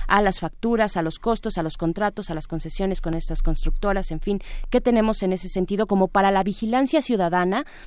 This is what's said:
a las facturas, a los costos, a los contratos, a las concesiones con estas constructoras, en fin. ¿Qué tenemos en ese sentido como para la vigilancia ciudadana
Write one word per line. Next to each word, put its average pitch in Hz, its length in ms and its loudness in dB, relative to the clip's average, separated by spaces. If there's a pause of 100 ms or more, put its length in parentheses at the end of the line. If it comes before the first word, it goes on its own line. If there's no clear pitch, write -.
a 202 160 4
las 196 200 2
facturas, 220 560 0
a 170 40 0
los 160 160 -2
costos, 220 400 -2
a 170 60 0
los 156 140 -4
contratos, 202 520 -2
a 170 40 -6
las 156 140 -6
concesiones 180 520 -2
con 165 140 -2
estas 160 280 0
constructoras, 190 720 2
en 156 80 -4
fin. 196 200 -2 (300)
¿Qué 247 120 2
tenemos 220 420 2
en 185 80 2
ese 185 160 -4
sentido 196 400 -2
como 190 220 4
para 196 200 4
la 190 140 2
vigilancia 247 580 0
ciudadana 185 600 0 (240)